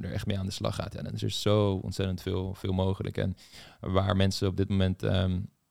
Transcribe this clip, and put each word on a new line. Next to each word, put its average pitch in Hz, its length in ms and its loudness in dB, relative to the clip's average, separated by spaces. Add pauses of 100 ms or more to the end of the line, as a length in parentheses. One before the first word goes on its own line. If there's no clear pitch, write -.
er - 120 -6
echt - 140 -4
mee 98 120 0
aan 95 80 -2
de 92 60 -4
slag - 220 -2
gaat, - 200 -4
ja, - 80 -8
dan - 100 -8
is 107 100 -6
er 107 80 0
zo 104 440 2
ontzettend 92 480 -2
veel, 92 320 -4
veel 98 180 -4
mogelijk. 95 440 0
En 95 200 0 (440)
waar 95 360 2
mensen 98 320 4
op 90 80 -2
dit 95 120 2
moment, 92 340 2
ehm, 95 300 2 (380)